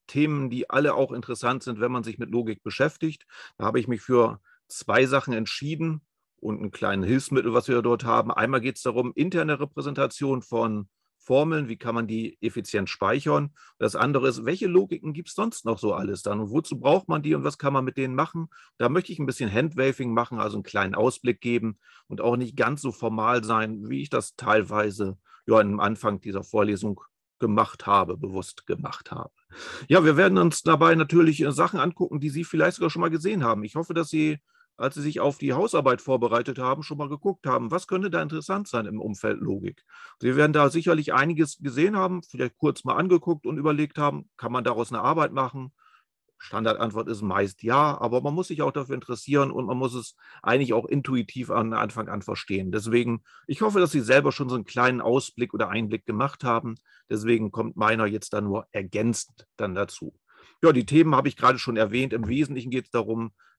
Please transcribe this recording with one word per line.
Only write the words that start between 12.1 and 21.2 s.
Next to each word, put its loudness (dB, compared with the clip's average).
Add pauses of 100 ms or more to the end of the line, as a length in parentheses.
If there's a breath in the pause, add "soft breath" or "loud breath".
effizient -2
speichern? 0 (240 soft breath)
Das 0
andere 2
ist, -2
welche -2
Logiken 0
gibt's -14
sonst -6
noch -2
so 0
alles -4
dann -4
und -6
wozu -4
braucht 2
man -2
die 0
und -2
was -4
kann -2
man 0
mit -6
denen -4
machen? -4 (300 soft breath)
Da 2
möchte -2
ich -10
ein -4
bisschen -4
Handwaving 0
machen, -2
also -4
einen -8
kleinen -2
Ausblick 0